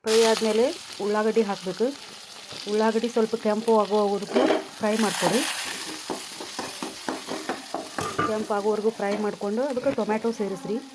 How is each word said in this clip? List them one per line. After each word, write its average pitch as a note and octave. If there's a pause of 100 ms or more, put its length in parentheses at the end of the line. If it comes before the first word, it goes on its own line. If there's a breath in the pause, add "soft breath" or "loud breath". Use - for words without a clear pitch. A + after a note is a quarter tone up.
ಫ್ರೈ A3 (120)
ಆದಮೇಲೆ A3 (400)
ಉಳ್ಳಾಗಡ್ಡಿ G#3+
ಹಾಕಬೇಕು. F#3 (840)
ಉಳ್ಳಾಗಡ್ಡಿ A3
ಸ್ವಲ್ಪ A3+ (100)
ಕೆಂಪು A3 (100)
ಆಗೋವರೆಗೂ G3+ (340)
ಫ್ರೈ G#3 (120)
ಮಾಡ್ಕೊರಿ. F#3 (3000)
ಕೆಂಪು G#3+
ಆಗೋವರೆಗೂ G#3+
ಫ್ರೈ G3+ (140)
ಮಾಡ್ಕೊಂಡು G#3
ಅದಕ್ಕೆ B3+
ಟೊಮ್ಯಾಟೊ A3
ಸೇರಿಸ್ರಿ. G3 (180)